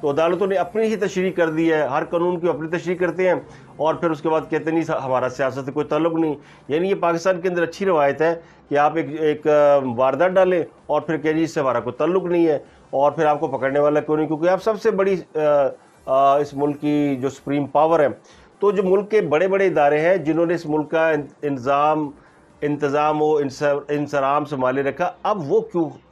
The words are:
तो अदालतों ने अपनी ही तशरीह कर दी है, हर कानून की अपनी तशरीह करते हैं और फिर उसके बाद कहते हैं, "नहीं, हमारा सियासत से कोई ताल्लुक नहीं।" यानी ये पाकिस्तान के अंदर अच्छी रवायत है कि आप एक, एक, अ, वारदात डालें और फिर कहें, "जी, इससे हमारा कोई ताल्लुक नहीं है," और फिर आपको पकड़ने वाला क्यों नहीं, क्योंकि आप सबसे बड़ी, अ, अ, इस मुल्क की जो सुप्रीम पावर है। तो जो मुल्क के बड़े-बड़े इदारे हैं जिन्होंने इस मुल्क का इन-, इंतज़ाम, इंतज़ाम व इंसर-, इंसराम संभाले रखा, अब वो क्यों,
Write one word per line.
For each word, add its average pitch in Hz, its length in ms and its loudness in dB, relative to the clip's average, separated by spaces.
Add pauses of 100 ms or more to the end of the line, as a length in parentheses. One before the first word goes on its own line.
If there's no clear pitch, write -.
तो 147 60 -2
अदालतों 170 380 0
ने 190 100 0
अपनी 196 300 -2
ही 220 100 -2
तशरीह 185 340 -2
कर 170 200 0
दी 160 180 0
है, 151 200 2
हर 151 160 -2
कानून 175 320 -2
की 175 120 -2
अपनी 160 200 -4
तशरीह 170 280 -4
करते 180 320 0
हैं 160 180 -2 (340)
और 156 160 0
फिर 170 140 -2
उसके 156 180 -4
बाद 156 220 0
कहते 151 200 -2
हैं, 165 80 0
"नहीं, 165 60 -2 (160)
हमारा 127 280 0
सियासत 131 360 -4
से 135 80 -8
कोई 147 120 -2
ताल्लुक 160 300 0
नहीं।" 160 220 0 (340)
यानी 170 180 0
ये 196 60 0
पाकिस्तान 170 460 0
के 185 80 -2
अंदर 175 140 -2
अच्छी 170 220 -4
रवायत 147 380 2
है 165 200 0 (260)
कि 143 80 -2
आप 151 200 2
एक, 151 240 -4
एक, 151 280 0
अ, 143 360 6
वारदात 131 460 0
डालें 180 360 2 (240)
और 151 100 0
फिर 160 160 -4
कहें, 156 200 0
"जी, 165 60 0
इससे 156 180 -4
हमारा 123 200 0
कोई 120 180 -6
ताल्लुक 175 260 0
नहीं 170 220 2
है," 143 180 0 (300)
और 143 160 4
फिर 156 160 0
आपको 151 220 0
पकड़ने 135 320 -2
वाला 147 200 2
क्यों 151 160 -2
नहीं, 151 100 0
क्योंकि 156 200 -2
आप 185 120 2
सबसे 214 320 -2
बड़ी, 196 260 0
अ, 165 60 -6 (840)
अ, 139 300 4
इस 147 160 -2
मुल्क 143 220 -2
की 147 400 0
जो 127 120 -2
सुप्रीम 139 380 -4
पावर 156 360 2
है। 123 160 0 (420)
तो 202 120 2
जो 196 100 0
मुल्क 196 260 2
के 214 120 2
बड़े-बड़े 190 460 2
इदारे 151 340 4
हैं 170 240 2
जिन्होंने 165 300 0
इस 165 120 -6
मुल्क 147 240 -2
का 160 200 2
इन-, 147 340 -4
इंतज़ाम, 143 680 0 (520)
इंतज़ाम 147 540 0
व 151 220 2
इंसर-, 143 500 -2
इंसराम 143 540 0
संभाले 131 380 -2
रखा, 156 420 -4
अब 185 240 -2
वो 214 120 2
क्यों, 170 300 -4 (220)